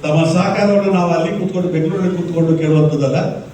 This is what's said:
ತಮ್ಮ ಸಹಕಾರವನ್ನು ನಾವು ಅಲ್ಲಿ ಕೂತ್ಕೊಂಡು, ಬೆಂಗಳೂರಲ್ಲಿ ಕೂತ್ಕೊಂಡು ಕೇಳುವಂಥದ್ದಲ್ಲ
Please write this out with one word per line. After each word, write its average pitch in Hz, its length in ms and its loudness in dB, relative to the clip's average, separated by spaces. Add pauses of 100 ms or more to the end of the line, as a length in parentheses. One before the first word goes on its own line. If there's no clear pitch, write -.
ತಮ್ಮ 151 300 2
ಸಹಕಾರವನ್ನು 196 600 2
ನಾವು 175 200 2
ಅಲ್ಲಿ 165 280 -2
ಕೂತ್ಕೊಂಡು, 180 280 -2
ಬೆಂಗಳೂರಲ್ಲಿ 175 480 -2
ಕೂತ್ಕೊಂಡು 160 420 0
ಕೇಳುವಂಥದ್ದಲ್ಲ 151 800 0 (180)